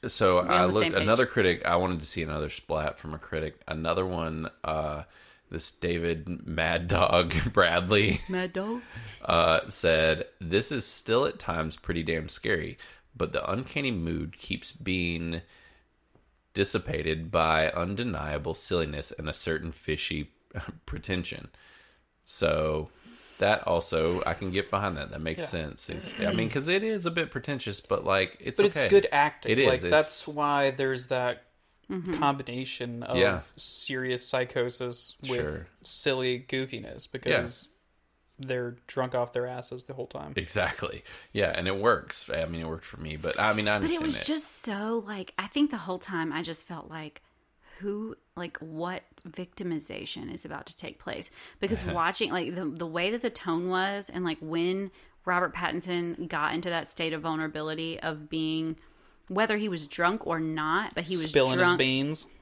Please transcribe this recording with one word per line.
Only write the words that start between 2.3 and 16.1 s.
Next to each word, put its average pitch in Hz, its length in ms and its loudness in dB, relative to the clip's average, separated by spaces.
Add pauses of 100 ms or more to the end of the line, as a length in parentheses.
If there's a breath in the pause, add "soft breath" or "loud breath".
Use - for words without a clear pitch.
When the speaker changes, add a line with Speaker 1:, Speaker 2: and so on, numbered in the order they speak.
Speaker 1:
splat - 480 -4
from 76 160 -8
a 78 60 -10
critic. 78 480 -6
Another 80 360 0
one, 82 460 -4 (140)
uh, 76 400 -2 (440 loud breath)
this 80 220 -6
David 85 760 -2
Mad 85 440 0
Dog 87 460 6 (100)
<laughs> 113 80 0
Bradley 90 760 4
Speaker 2:
Mad 185 240 -2
Dog? 220 300 -4 (420 loud breath)
Speaker 1:
uh, 82 440 6
said, 80 580 4 (140)
"This 95 320 2
is 123 120 -2
still 123 420 2
at - 120 -4
times 80 380 -2
pretty 85 260 -2
damn 80 260 -2
scary, 87 500 -2 (380 loud breath)
but - 160 -2
the - 160 -2
uncanny 131 440 -2
mood 82 440 -4
keeps - 360 -8
being 85 680 -2 (1120 soft breath)